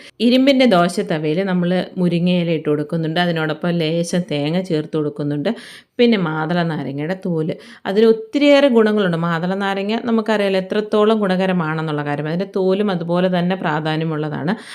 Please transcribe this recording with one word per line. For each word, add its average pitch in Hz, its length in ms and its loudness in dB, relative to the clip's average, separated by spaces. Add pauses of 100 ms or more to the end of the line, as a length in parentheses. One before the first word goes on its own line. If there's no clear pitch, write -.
(200)
ഇരുമ്പിൻ്റെ 254 480 4
ദോശത്തവയിൽ 175 760 0
നമ്മൾ 180 260 0 (260)
മുരിങ്ങയില 175 560 0
ഇട്ട് 156 180 -2
കൊടുക്കുന്നുണ്ട്. 156 500 -2
അതിനോടൊപ്പം 165 560 -2
ലേശം 170 480 -2
തേങ്ങ 151 380 -2
ചേർത്ത് 156 360 -4
കൊടുക്കുന്നുണ്ട്. 147 540 -4 (440)
പിന്നെ 240 240 4
മാതള 160 440 -2
നാരങ്ങയുടെ 147 560 -4
തോല്. 170 340 -4 (320)
അതിന് 208 220 4
ഒത്തിരിയേറെ 277 600 4
ഗുണങ്ങളുണ്ട്. 208 500 2
മാതള 170 360 -2
നാരങ്ങ 196 380 -4 (100)
നമുക്കറിയാലോ 214 560 0
എത്രത്തോളം 214 600 2
ഗുണകരമാണെന്നുള്ള 165 840 -2
കാര്യം. 147 240 -4
അതിൻ്റെ 180 240 -4
തോലും 190 400 0
അതുപോലെ 175 400 0
തന്നെ 180 260 0
പ്രാധാന്യമുള്ളതാണ്. 156 920 -2 (240)